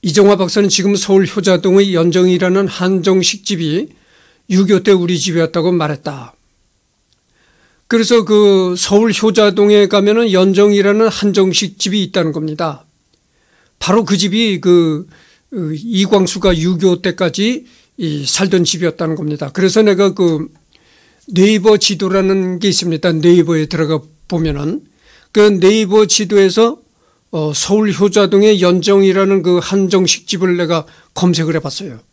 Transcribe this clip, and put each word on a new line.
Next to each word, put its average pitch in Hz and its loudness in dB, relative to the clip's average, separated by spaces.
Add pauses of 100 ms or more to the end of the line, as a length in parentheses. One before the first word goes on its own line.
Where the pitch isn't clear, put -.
이정화 196 4
박사는 190 0
지금 202 0
서울 190 2
효자동의 190 0
연정이라는 180 0
한정식집이 185 -2 (600)
육이오 190 2
때 208 4
우리 175 2
집에 165 -2
왔다고 165 -2
말했다. 147 -6 (1500)
그래서 226 0
그 196 2
서울 208 0
효자동에 208 2
가면은 208 0
연정이라는 202 2
한정식집이 196 -2
있다는 170 -4
겁니다. 156 -8 (960)
바로 202 0
그 190 -2
집이 202 -2
그, 165 2 (440)
그 165 -8
이광수가 190 -2
육이오 180 0
때까지 190 -4 (320)
이 151 -8
살던 185 0
집이었다는 160 -4
겁니다. 147 -8
그래서 190 0
내가 202 2
그 165 -2 (760)
네이버 208 2
지도라는 190 -2
게 196 -2
있습니다. 175 -2
네이버에 160 2
들어가 156 -4 (280)
보면은 160 -4 (480)
그 214 2
네이버 208 4
지도에서, 208 0 (500)
어, 151 -4
서울 208 0
효자동의 202 2
연정이라는 190 2
그 180 0
한정식집을 185 -2
내가 170 -4 (280)
검색을 165 0
해봤어요. 151 -10 (120)